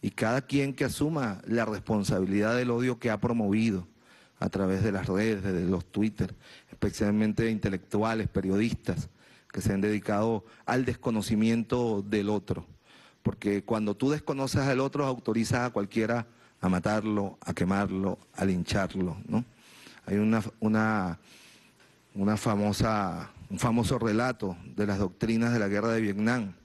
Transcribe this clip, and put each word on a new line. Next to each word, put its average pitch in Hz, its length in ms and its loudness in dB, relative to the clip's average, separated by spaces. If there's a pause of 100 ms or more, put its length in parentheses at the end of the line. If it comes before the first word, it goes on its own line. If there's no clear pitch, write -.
Y 104 80 -2
cada 120 320 0
quien 139 320 0
que 143 100 0
asuma 139 640 -2
la 113 180 2
responsabilidad 104 920 0
del 123 140 0
odio 120 280 0
que 117 120 -2
ha 107 100 0
promovido 107 680 2 (500)
a - 100 -2
través 95 360 0
de 110 80 0
las 95 160 -2
redes, 101 340 0
de 90 220 0
los 90 220 0
Twitter, 104 480 -2 (360)
especialmente 107 800 0
intelectuales, 104 800 -2
periodistas, 95 800 0 (440)
que - 80 -8
se 101 120 0
han 98 80 0
dedicado 107 640 0 (220)
al 127 180 2
desconocimiento 113 1160 0
del 101 260 0
otro. - 380 -2 (580)
Porque 101 400 0
cuando 107 320 0
tú 135 140 2
desconoces 143 500 -2
al 135 180 2
otro, 139 260 0
autorizas 120 600 0
a 120 40 -2
cualquiera 110 560 0 (340)
a 92 80 0
matarlo, 104 720 0
a 92 140 -6
quemarlo, 95 640 0 (160)
a - 100 -2
lincharlo, 92 720 -2 (100)
¿no? 117 180 -2 (640)
Hay 95 100 -2
una, 107 260 2 (180)
una, 107 580 0 (960)
una 101 220 2
famosa, 101 920 0 (200)
un 98 80 -6
famoso 117 400 2
relato 110 580 0 (200)
de 107 100 0
las 98 120 0
doctrinas 113 540 0
de 120 60 2
la 101 100 2
guerra 101 200 0
de 113 120 2
Vietnam 107 540 0 (100)